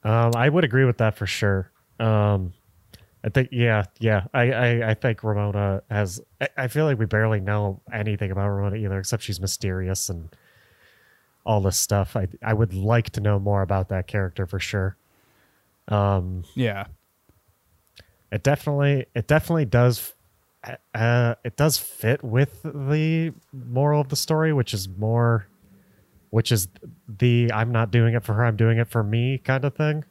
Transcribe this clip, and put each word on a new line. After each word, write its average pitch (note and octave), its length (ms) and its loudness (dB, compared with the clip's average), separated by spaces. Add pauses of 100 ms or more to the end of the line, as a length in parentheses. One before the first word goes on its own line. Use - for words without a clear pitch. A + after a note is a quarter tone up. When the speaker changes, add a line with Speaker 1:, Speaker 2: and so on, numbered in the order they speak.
Speaker 1:
Um, A#2 320 4
I B2 120 2
would E3 140 2
agree C3 220 2
with B2 140 2
that A2 180 2
for G2+ 100 -6
sure. G2 420 0 (300)
Um, G#2 540 2 (720)
I - 60 -2
think, B2+ 200 0
yeah, A2+ 360 2 (120)
yeah. G#2+ 340 2
I, B2+ 200 2
I, A#2 380 0
I A2 40 4
think A2+ 300 -2
Ramona G2+ 680 0
has, G2+ 300 -2 (200)
I, C#3 160 -2
I C3 120 -4
feel D3+ 160 0
like C#3 160 0
we A2+ 60 2
barely G#2+ 340 2
know G2+ 400 -2 (120)
anything G#2+ 380 -4
about G2 200 -2
Ramona G2+ 260 -2
either, G2 240 -4
except G#2 240 -6
she's F2+ 160 -8
mysterious F#2 680 -4
and E2+ 200 -10 (1160)
all G#2+ 160 2
this F#2+ 160 0
stuff. - 400 0
I, F#2+ 120 -2 (120)
I A2 140 -2
would G#2+ 180 0
like G#2+ 380 0
to - 100 -6
know G2+ 200 2
more G2+ 220 0
about F#2+ 260 0
that F#2+ 180 -4
character F#2+ 400 -4
for F#2+ 140 -6
sure. F#2+ 360 -4 (920)
Um, F#2+ 560 0 (100)
Speaker 2:
Yeah. G#2 300 -4 (1500)
Speaker 1:
it G#2 140 -6
definitely, C#3+ 680 0
it A#2 120 -4
definitely D#3+ 380 2
does A#2+ 500 2 (500)
f-, - 140 -14 (160)
uh, A#2 400 2 (100)
it A#2 120 -10
does D3+ 220 2
fit - 440 -4
with C3 400 -2
the D#3 720 -2 (180)
moral C3+ 480 0
of C#3 80 -2
the D3 80 -4
story, D#3+ 360 0
which C3+ 200 0
is F#2+ 160 -6
more, A2 600 0 (840)
which A2+ 220 2
is F#2+ 160 0 (400)
the A#2 440 2
"I'm A2+ 200 -2
not A2+ 180 0
doing A#2 240 4
it A#2 80 0
for A2 120 -2
her, A2+ 100 2
I'm A#2 100 2
doing A2+ 240 4
it A#2 80 2
for A#2 160 0
me" A#2 360 0
kind C3 260 -2
of C#3+ 100 -2
thing. D3+ 360 -2